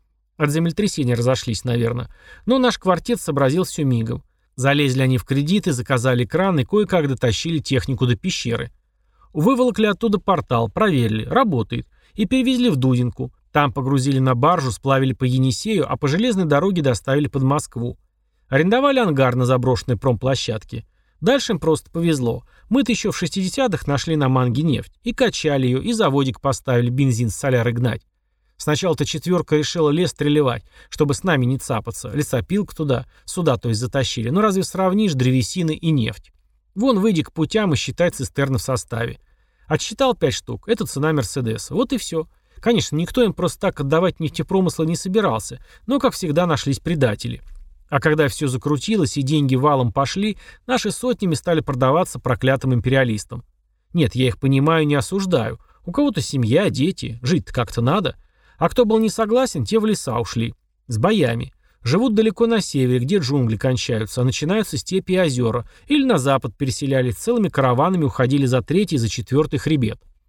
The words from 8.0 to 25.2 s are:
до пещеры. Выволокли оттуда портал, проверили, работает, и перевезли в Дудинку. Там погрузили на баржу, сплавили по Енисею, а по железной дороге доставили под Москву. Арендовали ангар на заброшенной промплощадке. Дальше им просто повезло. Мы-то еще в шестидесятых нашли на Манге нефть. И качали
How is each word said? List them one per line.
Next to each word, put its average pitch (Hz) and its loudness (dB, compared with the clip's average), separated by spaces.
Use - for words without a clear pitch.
до 123 2
пещеры. 120 -6
Выволокли 220 2
оттуда 208 0
портал, 117 0
проверили, 117 0
работает, 127 0
и 208 -2
перевезли 247 2
в 156 2
Дудинку. 127 0
Там 143 2
погрузили 135 0
на 131 2
баржу, 139 2
сплавили 135 0
по 135 -4
Енисею, 131 0
а 131 -4
по 151 -2
железной 190 2
дороге 160 2
доставили 139 0
под 135 -2
Москву. 131 -2
Арендовали 247 2
ангар 135 2
на 127 2
заброшенной 127 0
промплощадке. 120 -4
Дальше 240 2
им 151 -2
просто 156 0
повезло. 139 -2
Мы-то 247 2
еще 202 -2
в - -4
шестидесятых 190 -2
нашли 147 -2
на 143 2
Манге 127 2
нефть. 151 -2
И 233 -4
качали 143 0